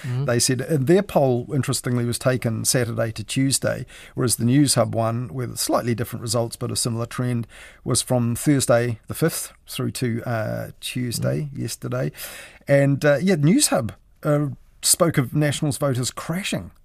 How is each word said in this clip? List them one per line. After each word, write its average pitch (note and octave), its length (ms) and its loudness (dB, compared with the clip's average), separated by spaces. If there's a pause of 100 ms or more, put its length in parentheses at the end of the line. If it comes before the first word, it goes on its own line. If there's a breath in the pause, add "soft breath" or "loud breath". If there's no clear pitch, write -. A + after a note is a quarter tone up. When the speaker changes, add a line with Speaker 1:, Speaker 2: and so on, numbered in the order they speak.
Speaker 1:
Mm. B2+ 220 -2
Speaker 2:
They B2 140 2
said, B2+ 240 0
and C3+ 240 0
their F3+ 160 6
poll, C3 520 2
interestingly, B2 520 0
was A#2+ 120 -2
taken A2+ 460 0
Saturday A#2 480 0
to G#2+ 120 -8
Tuesday, B2 600 0 (300 loud breath)
whereas B2+ 220 0
the A2+ 80 -4
Newshub B2 480 4
one, A2+ 360 -2
with A#2+ 300 -8
slightly - 360 0
different A2 280 -6
results A2+ 340 -2
but A#2+ 140 -6
a A2 60 -4
similar A#2 300 -2
trend, B2 400 -4 (380 loud breath)
was C3 160 0
from A#2+ 360 0
Thursday A#2+ 720 2
the - 80 -10
fifth - 380 -2 (140)
through A#2+ 260 -4
to, A#2 320 -2
uh, A2+ 440 -4 (120)
Tuesday, B2+ 760 -4
Speaker 1:
Mm. - 40 -10
Speaker 2:
yesterday. B2 540 -6 (560 loud breath)
And, C#3 360 4
uh, C#3+ 160 6
yeah, F#3 160 4
Newshub, D3+ 540 4 (320)
uh, D3 260 2 (340)
spoke - 360 2
of C3 160 -2
Nationals D3 420 0
voters C3 340 -2
crashing, D#3+ 600 -6 (140)